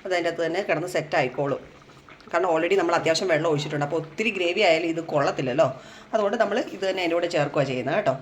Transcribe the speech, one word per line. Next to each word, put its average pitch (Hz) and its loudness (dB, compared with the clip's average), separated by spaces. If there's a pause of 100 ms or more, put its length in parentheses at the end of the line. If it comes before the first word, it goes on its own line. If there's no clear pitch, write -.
അത് 185 -4
അതിൻ്റെ 170 0
അകത്ത് 165 -4
തന്നെ 165 -2
കിടന്ന് 170 -2
സെറ്റ് 151 -2
ആയിക്കോളും. 135 0 (720)
കാരണം 175 0
already 170 2
നമ്മൾ 170 2
അത്യാവശ്യം 160 0
വെള്ളം 160 2
ഒഴിച്ചിട്ടുണ്ട്. 147 -2
അപ്പോൾ 160 -2
ഒത്തിരി 220 -4
ഗ്രേവി 180 0
ആയാലും 165 4
ഇത് 160 -4 (100)
കൊള്ളത്തില്ലല്ലോ, 151 2 (460)
അതുകൊണ്ട് 214 2
നമ്മൾ 202 0 (200)
ഇത് 190 -4
തന്നെ 185 -2
അതിൻ്റെ 165 0
കൂടെ 170 0
ചേർക്കുക 147 2
ചെയ്യുന്നത് 127 -2
കേട്ടോ. 139 0